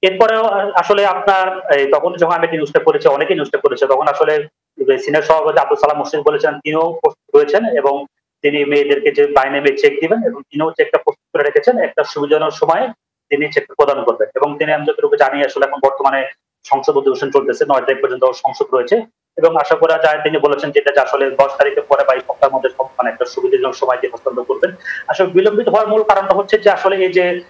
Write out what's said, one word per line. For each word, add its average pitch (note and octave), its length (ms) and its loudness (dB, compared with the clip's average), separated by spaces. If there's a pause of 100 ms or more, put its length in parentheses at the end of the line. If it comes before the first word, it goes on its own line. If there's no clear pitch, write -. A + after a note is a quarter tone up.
এরপরে G3 320 4 (400)
আসলে G3 320 2
আপনার F#3 640 0
এই C#3 200 2
তখন D#3 240 0
যখন E3+ 160 0
আমি E3 140 0
নিউজটা D#3 320 -2
করেছি, D3+ 300 2
অনেকেই D3 280 0
নিউজটা D3 220 -4
করেছে, C3 280 0
তখন C3+ 220 2
আসলে D3+ 400 0 (500)
senior D3 240 0
সভাপতি D#3 360 2
আব্দুল C#3+ 180 0
সালাম D3 220 0
মুর্শেদ D3+ 220 -4
বলেছেন D3+ 320 0
তিনিও D#3 400 -2
প্রস্তুত - 440 -2
রয়েছেন F#3+ 400 2
এবং C#3+ 280 -2 (380)
তিনি D3 220 0
মেয়েদেরকে C#3+ 480 0
যে C#3+ 140 2
বাইনে C#3+ 340 0
মেয়ে C#3 160 0
check C#3+ 240 0
দিবেন G#3 260 -2
এবং C#3 160 -6
তিনিও D#3 280 -4
চেকটা D#3 280 -2
প্রস্তুত - 340 -4
করে C#3+ 120 0
রেখেছেন, D3 340 2
একটা D#3 260 -2
সুবিধাজনক D3+ 480 -2
সময়ে E3 360 0 (400)
তিনি D3 240 -2
চেকটা - 260 -4
প্রদান C3+ 260 2
করবেন। A2 300 0
এবং D3 240 -2
তিনি, D3+ 140 -2
আমি D3 140 -2
যতটুকু D3 300 0
জানি, C#3+ 280 0
আসলে C3+ 220 0
এখন C#3 180 -8
বর্তমানে C3+ 420 0 (380)
সংসদ C#3 320 -2
অধিবেশন C3+ 340 -2
চলতেছে, C#3 380 0
নয় C3+ 120 2
তারিখ C3+ 200 -2
পর্যন্ত C3 240 -2
সংসদ B2+ 500 -2
রয়েছে B2+ 280 0 (340)
এবং E3 200 2
আশা D3+ 180 2
করা D#3+ 240 2
যায় D3+ 240 0
তিনি D3+ 160 -2
বলেছেন D3 320 0
যেটা C#3+ 220 0
যে C#3+ 80 4
আসলে C3+ 300 0
দশ C#3 280 2
তারিখের C#3+ 240 0
পরে C#3 220 2
বা C3+ 100 2
এই B2+ 60 -2
সপ্তাহের C3+ 340 -2
মধ্যে C3 140 -2
সব B2+ 160 -4
মানে B2 260 -4
একটা A#2 140 -6
সুবিধাজনক B2+ 500 -2
সময় B2+ 260 -2
দিয়ে B2+ 120 -4
হস্তান্তর B2 320 -6
করবেন। E3+ 280 -2 (360)
আসলে F#3 180 0
বিলম্বিত G3 420 2
হওয়ার G#3+ 200 2
মূল G#3+ 140 2
কারণটা G3 320 2
হচ্ছে G3+ 240 0
যে G#3 120 4
আসলে F#3+ 260 0
এই F#3 160 0
যে F3+ 380 0